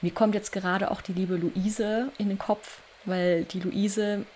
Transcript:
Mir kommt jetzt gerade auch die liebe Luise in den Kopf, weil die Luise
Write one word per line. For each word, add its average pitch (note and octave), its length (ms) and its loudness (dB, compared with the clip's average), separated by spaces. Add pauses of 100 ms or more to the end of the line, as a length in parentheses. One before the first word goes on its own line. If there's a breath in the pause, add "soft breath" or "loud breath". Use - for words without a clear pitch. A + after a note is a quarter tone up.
Mir E3+ 100 0
kommt G#3+ 240 4
jetzt G#3 160 -4
gerade F#3 400 0
auch G3+ 100 -4
die - 120 -6
liebe F3+ 220 0
Luise G#3+ 800 0
in G3+ 120 0
den G3 100 -2
Kopf, - 400 -4 (260)
weil F3+ 400 2
die - 140 -6
Luise G3+ 640 0 (100)